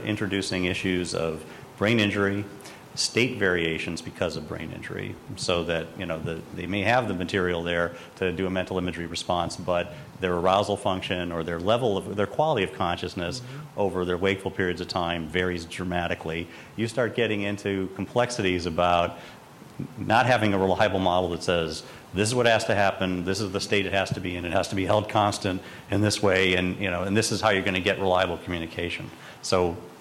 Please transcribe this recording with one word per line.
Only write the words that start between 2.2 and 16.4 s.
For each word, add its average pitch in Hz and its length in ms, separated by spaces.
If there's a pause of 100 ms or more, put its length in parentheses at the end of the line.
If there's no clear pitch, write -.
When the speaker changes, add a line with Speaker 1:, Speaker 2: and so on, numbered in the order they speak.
Speaker 1:
state 123 440
variations 85 640
because 82 360
of 76 100
brain 82 260
injury, 98 420 (200)
so 87 300
that, 82 220 (120)
you 95 80
know, 80 140
the, 82 200 (140)
they 92 120
may 98 160
have 117 260
the 98 60
material 90 500
there 87 280 (240)
to 92 140
do 90 160
a 90 40
mental 92 280
imagery 85 280
response, 87 500
but 87 380 (260)
their 90 140
arousal 95 420
function 92 560
or 85 100
their 85 160
level 107 380
of, 98 180
their 101 140
quality 151 340
of - 120
consciousness 87 680
Speaker 2:
Mm-hmm. 139 400
Speaker 1:
over 92 240
their 87 140
wakeful 98 340
periods 90 280
of 90 60
time 85 400
varies 90 380
dramatically. 85 840 (300)